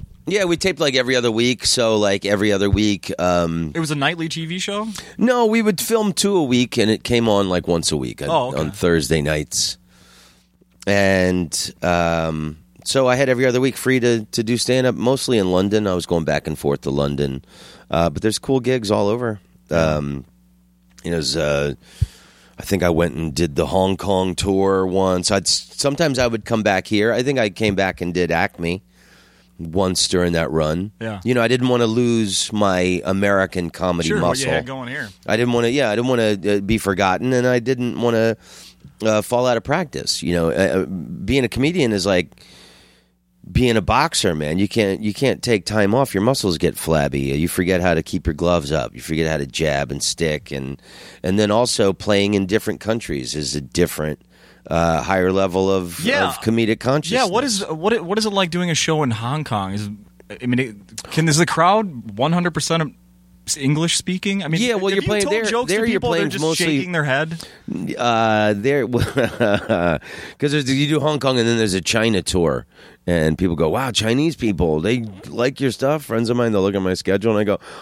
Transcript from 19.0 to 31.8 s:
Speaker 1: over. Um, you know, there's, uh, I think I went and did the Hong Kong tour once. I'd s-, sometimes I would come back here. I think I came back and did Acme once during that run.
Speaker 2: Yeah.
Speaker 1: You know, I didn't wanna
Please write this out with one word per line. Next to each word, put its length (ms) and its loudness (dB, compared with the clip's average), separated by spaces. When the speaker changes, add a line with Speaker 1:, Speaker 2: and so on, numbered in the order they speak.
Speaker 1:
over. 320 -2
Um, 540 0
you 80 -6
know, 60 0
there's, 200 -4
uh, 380 0
I 40 -14
think 200 -2
I 60 4
went 260 2
and 180 -4
did 220 -2
the 120 0
Hong 300 2
Kong 380 0
tour 500 0
once. 460 0
I'd 160 2
s-, 260 -4
sometimes 460 0
I 80 2
would 180 -6
come 180 0
back 240 0
here. 260 2
I 100 0
think 160 0
I 100 2
came 260 0
back 260 -2
and 120 -2
did 180 0
Acme 520 -2
once 480 0
during 260 2
that 180 0
run. 480 0
Speaker 2:
Yeah. 240 -8
Speaker 1:
You 100 0
know, 80 4
I 60 2
didn't 220 2
wanna 180 4